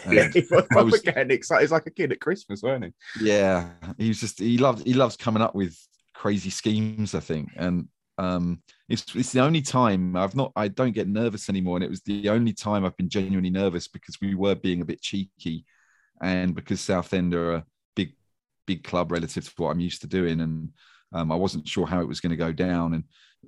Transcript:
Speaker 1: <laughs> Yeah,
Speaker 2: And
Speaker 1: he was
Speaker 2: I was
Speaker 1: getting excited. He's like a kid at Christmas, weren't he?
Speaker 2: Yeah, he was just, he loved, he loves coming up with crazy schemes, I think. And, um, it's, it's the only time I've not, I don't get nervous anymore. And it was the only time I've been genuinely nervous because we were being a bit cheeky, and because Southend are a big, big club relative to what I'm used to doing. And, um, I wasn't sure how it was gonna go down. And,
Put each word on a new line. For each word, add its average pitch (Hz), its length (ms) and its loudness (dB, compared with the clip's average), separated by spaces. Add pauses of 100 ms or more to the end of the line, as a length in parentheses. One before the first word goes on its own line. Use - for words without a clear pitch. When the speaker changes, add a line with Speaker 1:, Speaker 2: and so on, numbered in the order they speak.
Speaker 1:
<laughs> - 80 -16
Yeah, 107 160 8
Speaker 2:
And - 100 -2
Speaker 1:
he 175 140 6
was 180 160 6 (120)
Speaker 2:
I 208 60 10
was 214 180 6
Speaker 1:
getting 135 320 0
excited. 131 300 2
He's 147 100 4
like 160 140 2
a - 40 -8
kid 151 220 -2
at - 80 -4
Christmas, 104 420 -4
weren't 123 220 -2
he? - 400 -8
Speaker 2:
Yeah, 95 460 4 (280)
he 113 100 0
was 107 120 0
just, 107 180 -6
he 117 200 2
loved, 127 280 4
he 123 80 2
loves 127 220 4
coming 110 260 0
up 113 140 0
with 90 200 -2 (380)
crazy 98 360 -2
schemes, 107 640 -2
I 71 40 -4
think. 78 360 -6
And, 87 320 -2 (280)
um, 90 460 -2 (260)
it's, - 280 -6
it's - 160 -2
the 127 80 4
only 156 220 4
time 98 520 2
I've 95 220 0
not, 135 180 -2
I 104 140 0
don't 127 240 0
get 95 160 -2
nervous 107 400 -2
anymore. 90 300 0
And 90 60 0
it - 60 -4
was 92 120 -10
the 101 260 -4
only 113 240 2
time 104 320 -2
I've 90 120 -2
been 90 120 -2
genuinely 95 420 0
nervous 92 380 0
because - 320 -18
we 98 160 -2
were 98 180 2
being 90 280 0
a - 20 -6
bit - 180 -6
cheeky, 95 640 -6 (580)
and 90 320 0
because - 260 -4
Southend 90 540 0
are 85 200 0
a 82 100 -4 (320)
big, 104 180 -2 (520)
big 90 180 -4
club 87 260 -2
relative 85 420 -4
to 87 100 -8
what 73 80 0
I'm 85 100 -2
used 87 220 -4
to - 40 -12
doing. 85 360 0
And, 80 260 -4 (440)
um, 82 200 -2
I 82 40 0
wasn't 90 300 -2
sure 87 200 -2
how 87 160 -2
it - 60 -4
was - 120 -8
gonna 85 160 -2
go 82 160 -2
down. 85 420 0
And, 80 100 -2 (440)